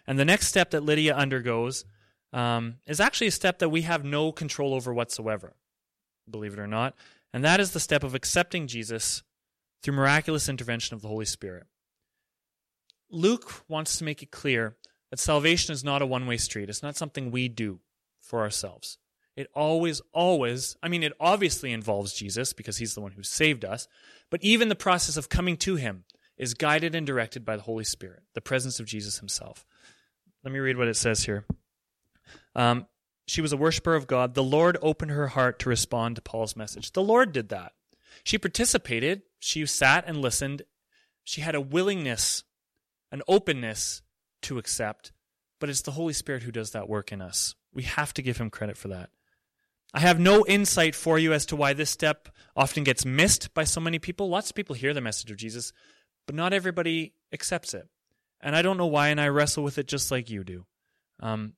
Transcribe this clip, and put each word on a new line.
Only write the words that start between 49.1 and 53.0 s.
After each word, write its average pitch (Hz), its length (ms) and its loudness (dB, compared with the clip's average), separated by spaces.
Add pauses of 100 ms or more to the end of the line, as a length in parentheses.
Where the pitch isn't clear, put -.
I - 60 0
have 170 180 8
no 196 280 10
insight 185 480 4
for 160 240 2
you 160 140 4
as 147 140 2
to 156 100 -6
why 143 160 4
this 147 180 -2
step - 380 0 (260)
often 135 300 2
gets 135 200 2